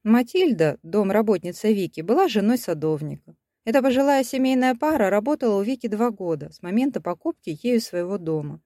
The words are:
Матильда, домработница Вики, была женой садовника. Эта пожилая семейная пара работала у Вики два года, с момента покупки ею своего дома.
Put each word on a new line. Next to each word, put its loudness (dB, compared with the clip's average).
Матильда, 2
домработница 0
Вики, -2
была 2
женой 2
садовника. -4
Эта 2
пожилая 2
семейная 0
пара 0
работала 0
у 0
Вики -4
два 0
года, -6
с -20
момента -2
покупки -6
ею 2
своего -4
дома. -6